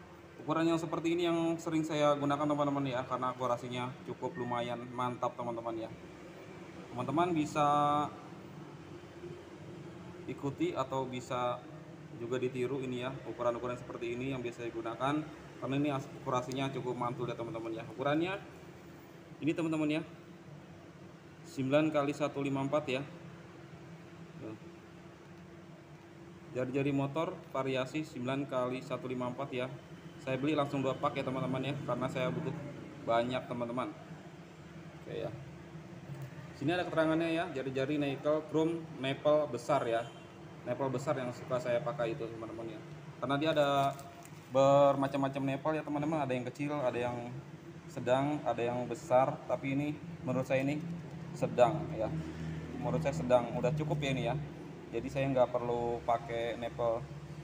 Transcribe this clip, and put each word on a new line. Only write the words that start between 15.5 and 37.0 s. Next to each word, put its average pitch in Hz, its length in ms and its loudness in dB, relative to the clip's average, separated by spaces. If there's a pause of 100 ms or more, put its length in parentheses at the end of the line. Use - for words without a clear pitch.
karena 127 240 -2
ini 147 80 4
as-, 135 220 -2 (100)
akurasinya 131 480 0
cukup 123 240 -2
mantul 123 320 -2
ya, 117 80 0
teman-teman 113 400 -4
ya. 110 160 -6
Ukurannya 151 480 2 (1040)
ini, 156 160 2
teman-teman 160 320 2
ya, 156 140 2 (1500)
sembilan 139 400 6
kali 147 240 4
satu 143 320 0
lima 135 160 2
empat 143 320 2
ya. 127 80 2 (1400)
Tuh. 110 220 -10 (2000)
Jari-jari 135 320 2
motor 139 400 0 (240)
variasi 135 480 0
sembilan 135 480 -2
kali 127 320 0
satu 127 240 -4
lima 123 240 -2
empat 135 240 -4
ya. 127 140 0 (500)
Saya 131 160 0
beli 143 160 2
langsung 139 320 2
dua 131 160 0
pak 143 160 2
ya, 135 80 0
teman-teman 131 480 0
ya, - 20 -2 (140)
karena 123 220 0
saya 127 180 0
butuh 127 240 -2 (560)
banyak, 123 400 4
teman-teman. 120 400 -2 (1120)
Oke 104 240 -6
ya. 101 80 -4 (1300)
Sini 160 180 0
ada 175 80 2
keterangannya 160 480 4